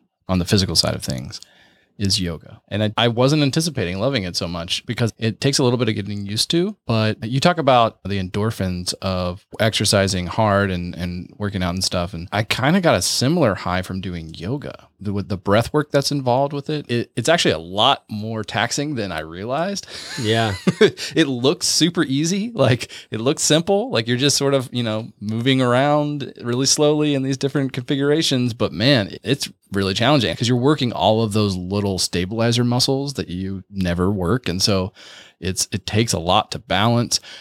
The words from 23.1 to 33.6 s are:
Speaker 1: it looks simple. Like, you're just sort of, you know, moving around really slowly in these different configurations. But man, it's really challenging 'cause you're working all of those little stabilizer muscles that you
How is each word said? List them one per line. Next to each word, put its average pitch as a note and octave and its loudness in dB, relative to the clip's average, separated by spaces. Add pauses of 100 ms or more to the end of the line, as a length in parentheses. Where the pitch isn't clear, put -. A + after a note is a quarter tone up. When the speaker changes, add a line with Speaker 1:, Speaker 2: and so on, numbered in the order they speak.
Speaker 1:
it A2 -6
looks C#3 0
simple. G3 2
Like, A#2 0
you're A#2+ 2
just C#3 2
sort C#3 0
of, C3 0
you B2 -2
know, A2 -4
moving A#2 0
around D3 2
really A#2+ -2
slowly D3+ 2
in C3+ 0
these C3+ -2
different C3+ -2
configurations. C#3 0
But G#2+ -2
man, G#2 0
it's - -4 (200)
really G2 0
challenging A2+ 2
'cause A#2 -2
you're B2 2
working C3+ 2
all A2 2
of G#2+ -2
those G2+ 2
little F#2+ -2
stabilizer A2+ 0
muscles C3+ 0
that F2 -6
you F#2+ -6